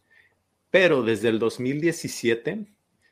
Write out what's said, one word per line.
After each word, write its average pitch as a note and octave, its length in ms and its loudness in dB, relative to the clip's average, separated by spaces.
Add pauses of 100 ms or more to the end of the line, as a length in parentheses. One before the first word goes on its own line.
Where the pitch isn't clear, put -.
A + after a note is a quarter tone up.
(680)
Pero E3+ 340 4
desde A2 260 0
el A2 100 2
dos A2+ 220 -2
mil C3+ 180 -4
diecisiete, D#3+ 880 -2 (460)